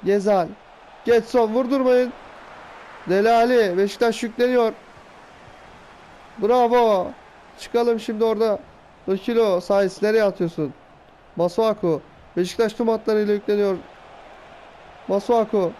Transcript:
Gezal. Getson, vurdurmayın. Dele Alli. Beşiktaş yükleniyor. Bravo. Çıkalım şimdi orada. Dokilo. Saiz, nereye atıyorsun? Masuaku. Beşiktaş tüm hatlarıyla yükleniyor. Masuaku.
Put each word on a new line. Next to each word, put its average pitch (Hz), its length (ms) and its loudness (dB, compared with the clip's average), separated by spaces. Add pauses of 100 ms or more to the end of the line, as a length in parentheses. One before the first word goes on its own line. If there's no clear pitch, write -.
Gezal. 196 420 0 (580)
Getson, 226 480 2
vurdurmayın. 254 600 0 (960)
Dele 202 220 2
Alli. 233 460 4
Beşiktaş 220 460 0
yükleniyor. 240 500 0 (1600)
Bravo. 233 720 2 (520)
Çıkalım 233 400 -2
şimdi 220 240 -4
orada. 220 360 0 (480)
Dokilo. 196 540 0
Saiz, 196 400 -2
nereye 214 220 2
atıyorsun? 170 500 -4 (600)
Masuaku. 180 680 -2 (360)
Beşiktaş 214 360 -2
tüm 233 140 -2
hatlarıyla 214 460 0
yükleniyor. 202 440 -2 (1300)
Masuaku. 202 720 0